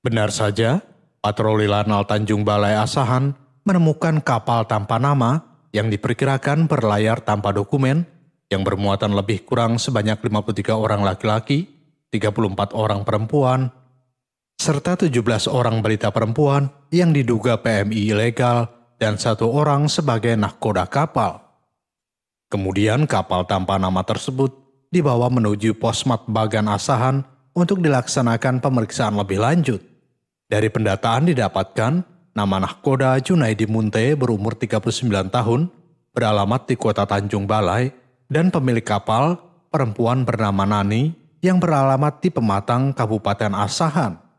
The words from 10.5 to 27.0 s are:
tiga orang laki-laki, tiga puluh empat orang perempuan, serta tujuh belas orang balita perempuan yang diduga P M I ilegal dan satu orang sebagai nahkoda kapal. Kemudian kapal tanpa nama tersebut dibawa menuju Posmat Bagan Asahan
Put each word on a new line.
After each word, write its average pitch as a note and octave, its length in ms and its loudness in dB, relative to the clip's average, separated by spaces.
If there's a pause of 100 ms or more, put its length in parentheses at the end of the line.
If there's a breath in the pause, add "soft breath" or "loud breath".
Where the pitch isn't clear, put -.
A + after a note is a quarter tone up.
tiga A2 160 0
orang G#2+ 320 0
laki-laki, A2+ 640 -2 (400)
tiga G#2 240 -2
puluh G#2+ 160 0
empat G2+ 240 -4
orang G#2+ 320 -2
perempuan, B2+ 640 0 (880)
serta E3+ 480 -2
tujuh A#2+ 160 0
belas A2 240 0
orang A#2 320 0
balita G#2+ 320 0
perempuan C#3 560 0 (240)
yang E3 240 4
diduga A#2+ 480 2
P G2+ 240 0
M G#2+ 80 -2
I G#2+ 160 0
ilegal A#2+ 640 0 (220)
dan G#2+ 160 0
satu A2+ 400 0
orang D3 320 2
sebagai A#2+ 480 0
nahkoda G#2 560 -2
kapal. C3 480 -2 (1120)
Kemudian G#2 560 0
kapal F#2 400 -2
tanpa F#2+ 320 0
nama F#2 240 0
tersebut C3 480 -2 (400)
dibawa B2+ 400 2
menuju G#2+ 480 0
Posmat A#2 480 -2
Bagan G#2+ 400 0
Asahan B2+ 560 0 (320)